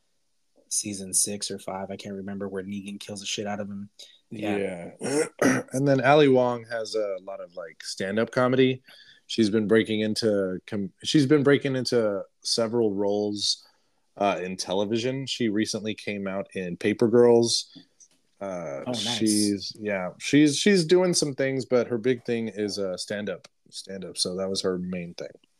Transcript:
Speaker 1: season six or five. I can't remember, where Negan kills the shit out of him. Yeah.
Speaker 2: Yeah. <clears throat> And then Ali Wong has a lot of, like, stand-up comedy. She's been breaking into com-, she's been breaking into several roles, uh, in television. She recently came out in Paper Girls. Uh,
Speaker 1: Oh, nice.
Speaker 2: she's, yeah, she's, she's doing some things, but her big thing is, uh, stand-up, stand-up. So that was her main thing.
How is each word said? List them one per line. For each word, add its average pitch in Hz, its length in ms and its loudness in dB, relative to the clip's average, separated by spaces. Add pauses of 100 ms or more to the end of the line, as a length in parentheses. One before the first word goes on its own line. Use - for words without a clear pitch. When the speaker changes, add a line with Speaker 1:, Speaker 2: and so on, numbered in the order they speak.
(680)
Speaker 1:
season 98 460 -6
six 101 360 -2
or 98 80 -8
five. 95 320 -8
I 98 60 -8
can't 101 200 -12
remember, 98 320 -8
where 95 140 -6
Negan 101 380 -10
kills 101 200 -12
the 98 60 -12
shit 107 200 -6
out 104 140 -6
of 101 80 -8
him. 101 200 -12 (420)
Yeah. 98 680 -4
Speaker 2:
Yeah. 135 680 0
<clears throat> - 60 -18
And 135 160 0
then 135 140 4
Ali 147 260 8
Wong 123 420 2
has 113 240 -8
a 104 280 -2
lot 98 180 -12
of, 87 160 -16
like, 85 260 -14
stand-up 104 480 -4
comedy. 127 520 2 (460)
She's 107 220 4
been 107 160 2
breaking 107 340 4
into 104 680 0
com-, 101 260 -6 (100)
she's 147 240 4
been 147 160 4
breaking 139 320 2
into 110 480 0 (200)
several 113 500 0
roles, 104 720 -2 (540)
uh, 98 240 2
in 92 140 -6
television. 113 720 -2
She 123 220 -2
recently 107 460 -2
came 101 320 -8
out 98 280 -6
in 90 220 -6
Paper 107 320 2
Girls. 117 680 4 (640)
Uh, 85 460 -8
Speaker 1:
Oh, 123 60 -6
nice. 113 260 -4
Speaker 2:
she's, 104 640 0
yeah, 98 380 -4
she's, 147 400 4
she's 196 260 4
doing 180 280 4
some 151 220 0
things, 135 300 -2
but 117 240 0
her 120 100 -2
big 120 260 -2
thing 113 240 -2
is, 101 300 -4
uh, 92 180 -4
stand-up, 101 520 -8 (220)
stand-up. 92 460 -12
So 90 200 -4
that 95 120 -2
was 95 140 -4
her 92 160 0
main 90 360 -6
thing. - 140 -12 (320)